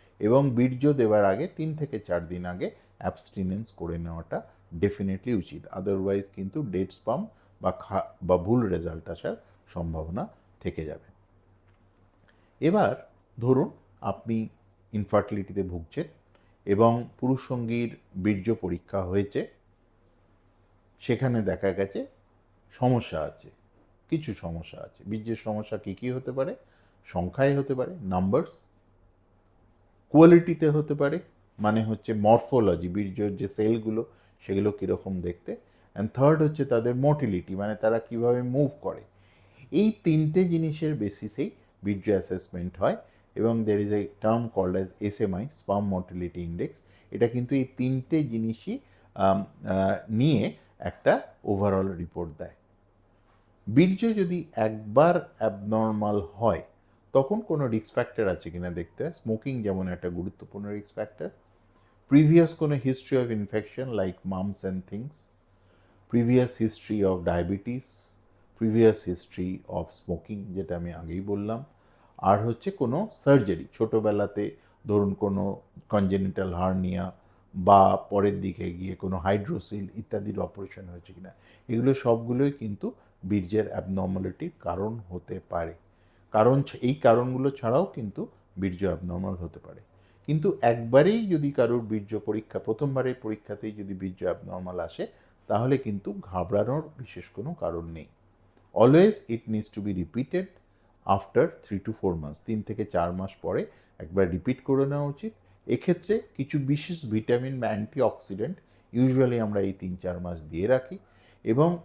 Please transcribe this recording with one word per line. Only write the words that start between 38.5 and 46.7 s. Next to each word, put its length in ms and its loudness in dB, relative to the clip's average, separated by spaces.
করে। 200 -8
এই 220 4
তিনটে 400 4
জিনিসের 500 -2
বেসিসেই 560 -6
বীর্য 260 -2
অ্যাসেসমেন্ট 680 -2
হয় 180 0
এবং 300 0
there 220 0
is 60 -2
a 100 0
term 540 -2
called 260 0
as 40 -4
এসএমআই, 460 -2
sperm 480 -4
motility 440 -6
index। 300 -6